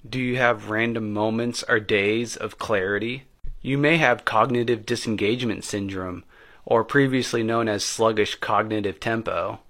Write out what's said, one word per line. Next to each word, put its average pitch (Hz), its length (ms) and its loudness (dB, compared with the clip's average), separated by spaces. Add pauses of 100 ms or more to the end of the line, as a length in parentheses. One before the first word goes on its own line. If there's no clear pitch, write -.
Do 123 100 -4
you 123 200 -2
have 110 320 2
random 113 420 0
moments 113 560 -2
or 120 100 4
days 107 580 0
of - 220 -8
clarity? 104 680 -2 (360)
You 135 160 0
may 147 180 4
have 127 300 2
cognitive 117 580 2
disengagement 113 800 -2
syndrome, 95 600 -6 (420)
or 113 180 4
previously 131 580 2
known 113 240 0
as 104 160 -2
sluggish 110 520 2
cognitive 107 680 -2
tempo. 110 680 -2